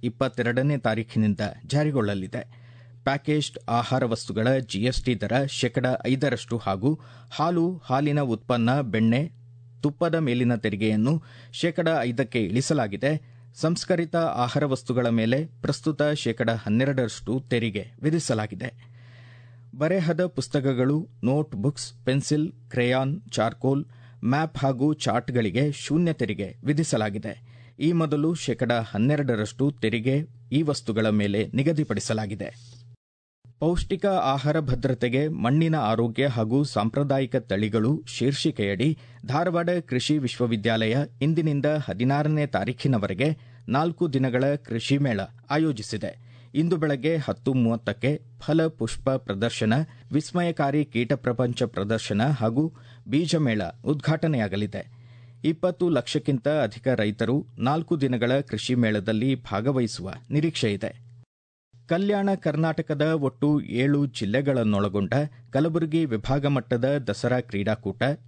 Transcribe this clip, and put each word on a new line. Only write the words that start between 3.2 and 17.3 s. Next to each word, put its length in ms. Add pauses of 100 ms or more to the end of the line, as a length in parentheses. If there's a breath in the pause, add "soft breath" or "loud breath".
ಆಹಾರ 360
ವಸ್ತುಗಳ 540
ಜಿ 260
ಎಸ್ 200
ಟಿ 160
ದರ 260
ಶೇಕಡ 400 (200)
ಐದರಷ್ಟು 500
ಹಾಗೂ 440 (300 loud breath)
ಹಾಲು, 540
ಹಾಲಿನ 360
ಉತ್ಪನ್ನ, 600
ಬೆಣ್ಣೆ, 520 (500)
ತುಪ್ಪದ 320
ಮೇಲಿನ 400
ತೆರಿಗೆಯನ್ನು 680 (300 loud breath)
ಶೇಕಡ 360 (120)
ಐದಕ್ಕೆ 440
ಇಳಿಸಲಾಗಿದೆ. 680 (420 loud breath)
ಸಂಸ್ಕರಿತ 640
ಆಹಾರ 480
ವಸ್ತುಗಳ 440
ಮೇಲೆ 380 (140)
ಪ್ರಸ್ತುತ 420
ಶೇಕಡ 480
ಹನ್ನೆರಡರಷ್ಟು 1000